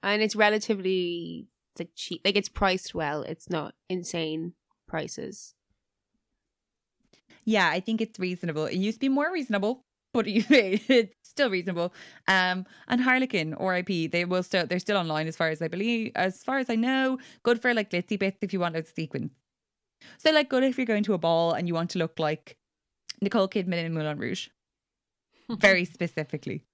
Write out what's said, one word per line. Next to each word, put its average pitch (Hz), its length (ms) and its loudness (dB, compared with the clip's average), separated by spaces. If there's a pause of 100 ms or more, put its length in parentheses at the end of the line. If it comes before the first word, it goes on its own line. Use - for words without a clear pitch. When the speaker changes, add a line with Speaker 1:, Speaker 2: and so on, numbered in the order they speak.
Speaker 1:
And 208 180 2
it's 214 140 0
relatively, 185 1120 0 (260)
it's, - 60 -20
like, 170 160 -8
cheap. - 300 -10
Like, 196 100 2
it's 202 140 0
priced 185 440 0
well. 151 300 -2
It's - 260 -12
not 156 240 -4 (160)
insane 170 640 -4 (340)
prices. - 680 -10 (1900)
Speaker 2:
Yeah, 196 240 4
I 165 100 0
think 220 220 -2
it's 220 180 -6
reasonable. 175 460 -2
It - 100 -4
used 208 220 0
to - 20 -20
be 269 100 0
more 285 220 0
reasonable, 247 520 -2 (300)
but 226 120 2
<laughs> - 20 -4
it's 220 960 4
still 269 260 0
reasonable. 180 440 -2 (340)
Um, 185 380 2 (220)
and 247 140 0
Harlequin, 254 520 0
R 185 220 -2
I 180 60 0
P, 175 260 -2
they 175 180 0
will 180 180 0
still, 175 240 0
they're 180 120 -2
still 202 180 -2
online 160 300 -2
as 160 100 -8
far 160 120 2
as 160 120 -4
I 165 60 -2
believe, 220 480 -2
as 185 280 -2
far 269 160 -2
as 254 100 -4
I 233 60 0
know. 262 420 0 (260)
Good 233 180 2
for, 247 120 2
like, 214 180 0
glitzy 180 280 -2
bits 190 220 -2
if 196 120 -4
you 190 60 0
want 170 160 0
those 160 180 -6
sequins. 151 380 -6 (840)
So, 311 140 4
like, 302 180 4
good 254 140 2
if 262 140 2
you're 262 80 0
going 214 180 2
to 208 100 0
a 185 40 0
ball 165 360 2
and 175 140 -2
you 170 60 -2
want 165 180 -2
to 180 80 -4
look 160 200 -4
like 156 380 -4 (640)
Nicole 196 260 2
Kidman 180 380 -2
in 165 80 -4
Moulin 151 240 -4
Rouge. - 320 -6 (520)
Speaker 3:
<laughs> - 480 -20
Speaker 2:
Very 190 360 4
specifically. 151 760 -6 (100)